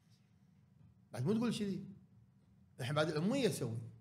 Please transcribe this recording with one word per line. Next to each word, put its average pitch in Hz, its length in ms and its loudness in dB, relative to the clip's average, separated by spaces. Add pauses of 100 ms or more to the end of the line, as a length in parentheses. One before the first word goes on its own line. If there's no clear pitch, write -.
(1120)
بعد 123 120 -4
مو 196 80 2
تقول 226 200 2
شذي. 196 320 -4 (960)
الحين 135 160 -2
بعد 156 120 4
الأمية 196 400 2
تسوي. 117 300 0 (240)